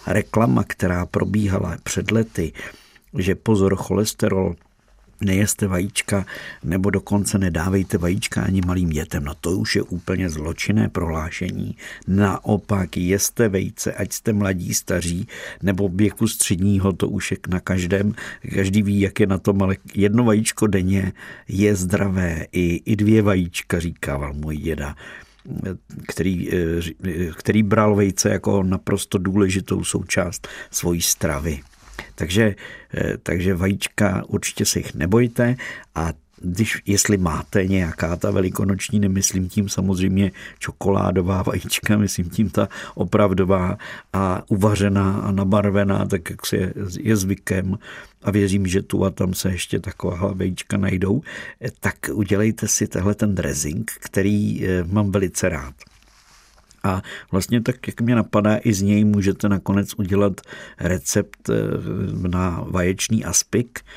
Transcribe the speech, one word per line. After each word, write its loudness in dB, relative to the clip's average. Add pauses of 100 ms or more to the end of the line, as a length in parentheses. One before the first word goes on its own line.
reklama, 2
která -2
probíhala -2
před -4
lety, 0 (680)
že 2
pozor, 4
cholesterol, 0 (640)
nejeste 0
vajíčka, -2 (380)
nebo 0
dokonce 0
nedávejte 0
vajíčka 0
ani 2
malým 0
dětem. -4
No, -8
to -4
už 0
je 2
úplně -4
zločinné 0
prohlášení. -4 (300)
Naopak, 0
jeste 2
vejce, -2
ať -4
jste -2
mladí, 0
staří, -2 (340)
nebo 2
věku 2
středního, 2
to 0
už -4
je -2 (120)
na 0
každém. 0 (400)
Každý 2
ví, 2
jak 0
je 6
na 2
tom, 2
ale 2 (180)
jedno 4
vajíčko 2
denně 2 (360)
je 4
zdravé. 0
I, 2
i 2
dvě 6
vajíčka, 0
říkával -6
můj -6
děda, -6 (1120)
který, -2
eh, 0 (560)
který 2
bral 4
vejce 2
jako 2
naprosto 0
důležitou 2
součást -4 (220)
svojí -2
stravy. -2 (540)
Takže, 2 (400)
eh, -2
takže 0
vajíčka, 0
určitě -4
se 0
jich -8
nebojte, 2 (380)
a -2 (300)
když, -2
jestli 4
máte 0
nějaká 0
ta -2
velikonoční, 0
nemyslím 0
tím -2
samozřejmě 2 (260)
čokoládová 0
vajíčka, 0
myslím 0
tím 0
ta 0 (260)
opravdová 2 (340)
a 0
uvařená 2
a -2
nabarvená, 2
tak -4
jak -10
se -2
je, -2 (260)
je 2
zvykem, -2 (440)
a -2
věřím, 2
že 2
tu 0
a 2
tam -2
se -2
ještě -2
taková -4
vajíčka -4
najdou, 0 (380)
eh, -8 (120)
tak -2 (160)
udělejte 0
si 0
tehle 0
ten 0
dressing, -4
který, 0
eh, 0
mám 2
velice 0
rád. -6 (1080)
A -2 (280)
vlastně 0
tak, -4
jak -8
mě 2
napadá, 2
i 4
z 0
něj 4
můžete 2
nakonec 0
udělat 0 (400)
recept, -2
eh, 2 (720)
na -2
vaječný 0
aspik, -2 (160)